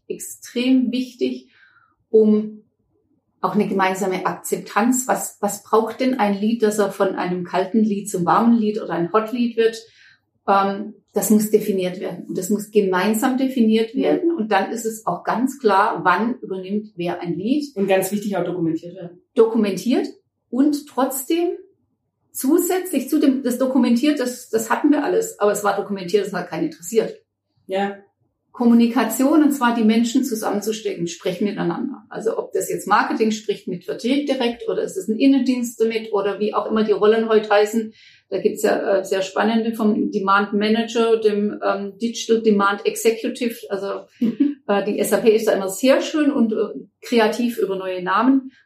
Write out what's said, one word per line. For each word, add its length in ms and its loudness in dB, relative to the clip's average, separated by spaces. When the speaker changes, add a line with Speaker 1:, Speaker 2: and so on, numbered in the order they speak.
Speaker 1:
extrem 840 0
wichtig, 580 -4
um 500 2
auch 140 -2
eine 120 2
gemeinsame 600 -2
Akzeptanz. 800 -2
Was, 340 -4
was 220 -6
braucht 380 -2
denn 180 0
ein 200 0
Lead, 220 0
dass 160 2
er 140 0
von 240 -2
einem 300 -4
kalten 380 0
Lead 280 -2
zum 140 -2
warmen 340 4
Lead 200 -2
oder 140 -8
ein 180 -2
Hot 200 0
Lead 260 -2
wird? 200 2
Ähm, 460 0
das 180 0
muss 180 4
definiert 500 0
werden. 280 -10
Und 100 -8
das 140 -4
muss 180 -2
gemeinsam 720 2
definiert 560 2
Speaker 2:
Mhm. 80 0
Speaker 1:
werden. 320 2
Und 160 -4
dann 200 0
ist 140 -8
es 220 -8
auch 160 -4
ganz 340 -2
klar, 460 2
wann 380 0
übernimmt 540 -6
wer 260 -6
ein 140 -4
Lead. 400 -2
Speaker 2:
Und 120 0
ganz 240 2
wichtig 260 -2
auch 60 -2
dokumentiert 520 -4
werden. 260 -16
Speaker 1:
Dokumentiert 720 2
und 360 0
trotzdem 600 -2
zusätzlich 800 0
zu 100 2
dem, 240 2
das 140 -2
dokumentiert, 640 2
das, 300 -6
das 220 -2
hatten 200 2
wir 120 2
alles, 360 -2
aber 120 4
es 120 -2
war 140 0
dokumentiert, 480 -2
das 80 -6
hat 160 -6
keinen 160 -2
interessiert. 480 -2
Speaker 2:
Ja. 300 -4
Speaker 1:
Kommunikation, 920 4
und 80 4
zwar 240 2
die 100 2
Menschen 400 4
zusammenzustecken, 800 -4
sprechen 400 -4
miteinander. 640 -4
Also 280 -4
ob 140 -6
das 180 -4
jetzt 180 -8
Marketing 440 2
spricht 380 -6
mit 160 -8
Vertrieb 420 -2
direkt 400 -2
oder 140 -2
ist 160 -8
es 100 -6
ein 100 -2
Innendienst 600 2
damit 320 -2
oder 280 -2
wie 140 -2
auch 160 -2
immer 140 0
die 80 2
Rollen 380 4
heute 200 2
heißen. 440 2
Da 120 -4
gibt's 220 -2
ja, 360 0
äh, 60 -4
sehr 160 -2
spannende 540 0
vom 360 0
Demand 420 2
Manager, 680 2
dem, 440 0
ähm, 360 -2
Digital 400 0
Demand 440 2
Executive. 720 -2
Also, 320 -6
Speaker 2:
<laughs> 480 -4
Speaker 1:
äh, 160 0
die 160 -2
S 140 -2
A 40 4
P 160 4
ist 140 2
da 60 4
immer 160 -2
sehr 320 2
schön 300 0
und, 200 2
äh, 60 -2
kreativ 580 0
über 180 -2
neue 260 -6
Namen. 480 2